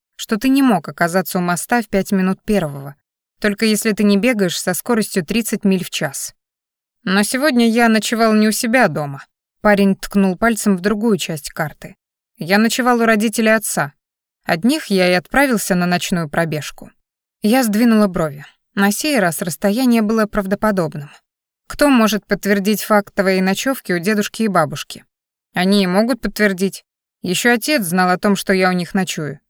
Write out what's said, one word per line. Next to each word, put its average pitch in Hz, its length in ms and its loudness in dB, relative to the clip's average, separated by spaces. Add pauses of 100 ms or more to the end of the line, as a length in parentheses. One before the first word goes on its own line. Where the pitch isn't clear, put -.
(160)
что - 220 -4
ты 262 120 0
не 269 140 4
мог 214 240 2
оказаться 175 500 -2
у 180 40 0
моста 175 400 -2
в - 80 -8
пять 190 220 -2
минут 190 320 0
первого, 143 520 -4 (440)
только 214 260 -2
если 214 260 0
ты 208 120 -2
не 202 140 4
бегаешь 196 420 0
со 180 140 -2
скоростью 202 520 -2
тридцать 226 380 -4
миль 190 200 0
в - 60 -12
час. - 440 -8 (680)
Но 196 200 2
сегодня 254 460 2
я 233 200 2
ночевал 220 440 0
не 214 140 4
у 220 40 0
себя 233 360 0
дома». 143 380 -8 (360)
Парень 196 340 4
ткнул 190 420 0
пальцем 220 380 0
в 180 40 -2
другую 208 380 0
часть - 340 -8
карты. - 440 -10 (420)
«Я 175 200 0
ночевал 233 440 2
у 233 40 2
родителей 220 480 2
отца. 180 400 -2 (500)
От 170 200 -2
них 294 240 0
я 185 220 2
и 180 40 4
отправился 233 640 0
на 180 100 0
ночную 175 440 -2
пробежку». 156 600 -4 (540)
Я 240 200 4
сдвинула 214 440 4
брови. 160 380 -4 (280)
На 202 180 2
сей 285 280 -2
раз 175 220 0
расстояние 226 600 0
было 220 240 0
правдоподобным. 190 840 -4 (580)
«Кто 294 220 0
может 220 360 2
подтвердить 202 580 -2
факт 208 300 0
твоей 190 280 0
ночёвки 190 520 -2
у 175 60 -2
дедушки 208 440 -2
и 220 40 2
бабушки?» 156 580 -4 (480)
«Они 190 300 2
и 185 40 0
могут 220 340 0
подтвердить. 196 600 -2 (380)
Ещё 180 320 0
отец 240 300 0
знал 180 260 0
о 180 80 2
том, 202 180 0
что - 180 -2
я 185 160 2
у 180 40 0
них 180 200 -4
ночую, 160 460 -4 (100)